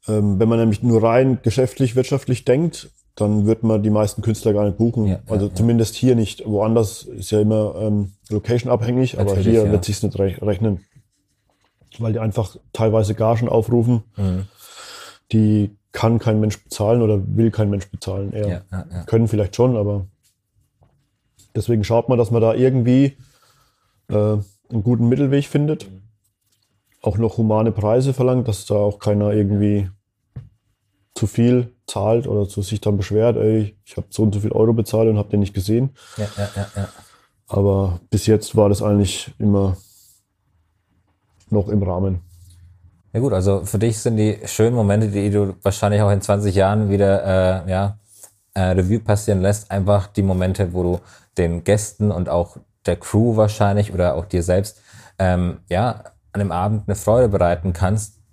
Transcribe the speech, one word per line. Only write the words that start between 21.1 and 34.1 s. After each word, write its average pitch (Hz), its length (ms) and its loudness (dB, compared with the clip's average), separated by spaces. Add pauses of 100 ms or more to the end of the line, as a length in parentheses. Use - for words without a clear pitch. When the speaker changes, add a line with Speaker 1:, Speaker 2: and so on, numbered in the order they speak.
Speaker 1:
deswegen 110 280 0
schaut 117 260 0
man, 127 80 2
dass 113 140 0
man 117 100 2
da 113 140 2
irgendwie, 131 600 2 (960)
äh, 101 60 -4
einen 107 680 -2
guten 117 260 0
Mittelweg 139 380 2
findet. 151 420 -4
Speaker 2:
Mhm. - 140 -20 (1040)
Speaker 1:
Auch 101 160 -2
noch 113 180 -2
humane 110 340 2
Preise 120 440 0
verlangt, 127 320 0
dass 104 180 -6
da - 80 -4
auch 104 240 0
keiner 104 360 0
irgendwie 104 580 0 (1200)
zu 110 120 -2
viel 120 480 2 (100)
zahlt - 420 0
oder 104 220 -2
zu 101 140 -6
sich 104 180 -6
dann 104 160 0
beschwert, 110 400 0
„Ey, 107 480 0
ich - 120 -14
hab - 120 -8
so - 140 -2